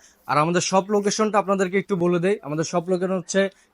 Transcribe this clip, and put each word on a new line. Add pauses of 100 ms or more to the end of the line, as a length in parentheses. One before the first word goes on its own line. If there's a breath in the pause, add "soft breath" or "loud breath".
(280 soft breath)
আর
আমাদের
শপ
লোকেশনটা
আপনাদেরকে
একটু
বলে
দেই।
আমাদের
শপ
লোকেশন
হচ্ছে (240 soft breath)